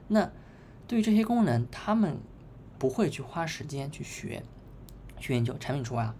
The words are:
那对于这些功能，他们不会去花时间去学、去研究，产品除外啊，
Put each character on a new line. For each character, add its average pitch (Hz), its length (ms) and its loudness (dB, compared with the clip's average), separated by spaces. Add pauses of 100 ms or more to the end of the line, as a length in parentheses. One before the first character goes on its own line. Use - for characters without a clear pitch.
那 208 240 4 (560)
对 233 140 2
于 - 20 4
这 214 140 4
些 220 80 8
功 233 200 4
能， 120 240 4
他 - 280 0
们 196 200 4 (640)
不 381 100 2
会 220 220 4
去 - 120 -6
花 165 220 -4
时 160 200 -6
间 143 260 -6
去 - 140 -10
学、 - 400 -8 (760)
去 - 160 0
研 120 100 4
究， 120 140 -2
产 - 160 -4
品 143 80 -2
除 117 140 -4
外 117 80 0
啊， 113 160 -4